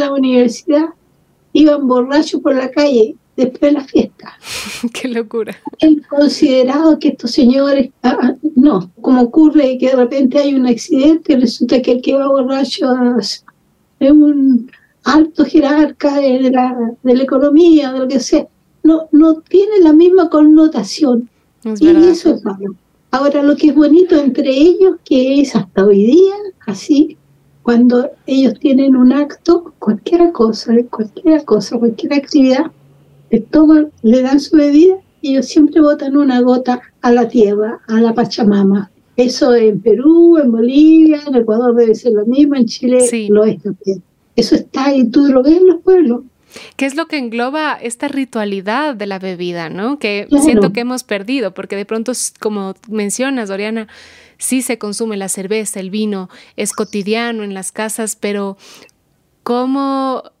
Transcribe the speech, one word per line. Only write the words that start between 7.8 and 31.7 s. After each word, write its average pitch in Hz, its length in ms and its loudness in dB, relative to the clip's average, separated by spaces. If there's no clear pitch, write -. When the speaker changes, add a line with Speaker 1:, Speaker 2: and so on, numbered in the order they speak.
Speaker 1:
ah, 254 180 0
ah, 247 120 0
no, 247 360 2
como 254 200 2
ocurre 285 580 2
que 254 80 0
de 262 80 2
repente 254 420 0
hay 285 160 0
un 254 140 0
accidente 294 680 0
y 254 40 2
resulta 247 440 0
que 247 120 0
el 240 80 -2
que 269 140 -2
va 277 120 0
borracho 269 600 -2
es 269 120 2
un 285 580 2
alto 302 420 0
jerarca 285 760 0
de, 262 200 0
de 262 120 0
la, 254 260 -2
de 254 140 2
la 262 80 0
economía, 285 680 2
de 262 60 -6
lo 262 80 -4
que 262 120 -2
sea, - 280 -6
no, 320 280 2
no 311 300 4
tiene 403 400 0
la 311 120 6
misma 349 360 4
connotación. 302 1000 2
Speaker 2:
Es 220 180 -6
Speaker 1:
Y 311 60 4
Speaker 2:
verdad. 339 220 6
Speaker 1:
eso 330 260 0
es - 80 -14
malo. 196 320 -10
Ahora, 285 300 0
lo 285 140 2
que 302 140 2
es 254 60 0
bonito 311 400 4
entre 277 360 0
ellos, 349 520 2
que 269 380 0
es 262 140 -4
hasta - 300 -2
hoy 202 200 4
día, 370 280 4
así, 285 500 -2
cuando 247 460 2
ellos 262 320 0
tienen 269 360 2
un 254 180 4
acto, 294 680 -2
cualquier 339 520 0
cosa, 226 420 -2
cualquier 294 520 -2
cosa, 214 360 -2